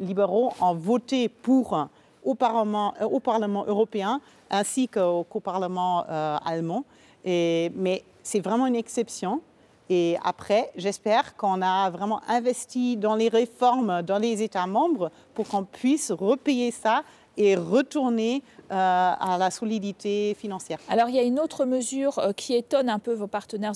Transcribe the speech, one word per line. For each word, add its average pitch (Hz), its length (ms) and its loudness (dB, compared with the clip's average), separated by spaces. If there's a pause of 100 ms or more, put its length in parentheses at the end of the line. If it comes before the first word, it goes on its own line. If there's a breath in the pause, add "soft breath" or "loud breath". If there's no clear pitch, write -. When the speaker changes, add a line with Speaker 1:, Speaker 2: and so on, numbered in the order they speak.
Speaker 1:
libéraux 196 600 0
ont 180 140 2
voté 233 540 0
pour 220 580 2 (380 soft breath)
au 262 100 0
Parlement, 214 640 0
euh, 214 60 -2
au 269 140 0
Parlement 208 460 0
européen 214 540 0 (300 loud breath)
ainsi 208 380 0
qu'au, 175 360 0
qu'au - 160 -8
Parlement, 180 680 -2
euh, 156 360 -2
allemand. 165 400 -4 (400 soft breath)
Et, 170 520 0
mais 185 260 -2 (200)
c'est - 180 -2
vraiment 226 260 0
une 247 100 0
exception. 233 640 -4 (480 soft breath)
Et 170 360 2
après, 208 500 0
j'espère 208 600 -2
qu'on 185 260 0
a 190 280 2
vraiment 196 360 -4
investi 247 720 -2
dans 214 180 0
les 226 140 2
réformes 233 760 2
dans 190 160 0
les 214 240 0
États 196 240 -2
membres 214 460 0 (200 loud breath)
pour 214 140 -4
qu'on 202 160 -2
puisse 262 480 -2
repayer 240 600 0
ça 240 320 0 (320 loud breath)
et 202 180 6
retourner, 233 880 0 (300 loud breath)
euh, - 0 -
à 185 640 2
la 185 120 2
solidité 208 840 -2
financière. 185 440 -10 (100)
Speaker 2:
Alors, 233 200 4
il 247 60 -4
y 262 60 4
a - 20 4
une 247 160 2
autre 302 280 0
mesure, 262 520 -2
euh, 202 140 0
qui - 220 -4
étonne 247 340 2
un 214 100 0
peu 240 140 -4
vos 208 160 -4
partenaires 208 480 -6